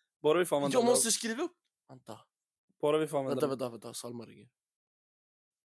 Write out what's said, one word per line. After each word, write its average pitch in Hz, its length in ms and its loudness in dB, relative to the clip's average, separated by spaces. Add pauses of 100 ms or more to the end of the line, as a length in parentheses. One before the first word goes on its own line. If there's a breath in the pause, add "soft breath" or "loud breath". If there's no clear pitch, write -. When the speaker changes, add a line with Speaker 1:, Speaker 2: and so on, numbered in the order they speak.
(220)
Speaker 1:
Bara 156 160 4
vi 180 80 2
får 160 100 2
använda 143 200 0
Speaker 2:
Jag 240 80 6
Speaker 1:
löv- 240 60 6
Speaker 2:
måste 240 220 4
skriva 226 300 -2
upp. 349 140 -8 (320)
Vänta. 127 320 -18 (600)
Speaker 1:
Bara 151 180 2
vi 156 80 0
får 151 120 -4
använda 139 280 0
Speaker 2:
Vänta, - 20 0 (180)
vänta, - 40 -6
vänta. 117 240 -14
Salma 120 320 -10
ringer. 104 220 -20 (1300)